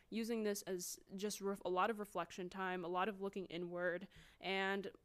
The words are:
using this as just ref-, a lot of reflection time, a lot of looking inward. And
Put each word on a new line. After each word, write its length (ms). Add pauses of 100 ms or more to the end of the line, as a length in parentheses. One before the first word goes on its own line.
using 340
this 200
as 360 (160)
just 240
ref-, 240
a 60
lot 200
of 100
reflection 500
time, 340
a 60
lot 180
of 140
looking 240
inward. 640 (320)
And 480 (160)